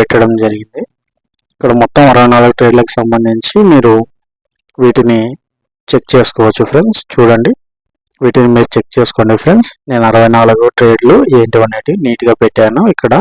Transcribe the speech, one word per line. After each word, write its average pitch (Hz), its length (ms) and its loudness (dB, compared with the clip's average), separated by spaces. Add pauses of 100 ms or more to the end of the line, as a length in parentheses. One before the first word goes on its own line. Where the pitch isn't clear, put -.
పెట్టడం 113 300 0 (140)
జరిగింది. 107 400 -8 (720)
ఇక్కడ 123 160 -2 (120)
మొత్తం 143 280 2
అరవై 123 240 2
నాలుగు 120 240 2
ట్రేడ్లకు 120 380 0
సంబంధించి 113 580 -4 (160)
మీరు 120 240 2 (880)
వీటిని 120 360 0 (720)
చెక్ - 240 -2
చేసుకోవచ్చు 113 460 0 (120)
ఫ్రెండ్స్. 214 280 -2 (140)
చూడండి, 117 360 0 (720)
వీటిని 123 320 2
మీరు 120 180 0
చెక్ - 220 -4
చేసుకోండి 113 460 0
ఫ్రెండ్స్. 214 260 0 (220)
నేను 120 180 -2
అరవై 113 260 2
నాలుగు 113 300 2 (140)
ట్రేడ్లు 120 360 2 (240)
ఏంటి 113 280 0
అనేటివి 110 300 -8 (100)
నీట్గా 117 360 -2
పెట్టాను 113 400 0 (100)
ఇక్కడ 120 280 -4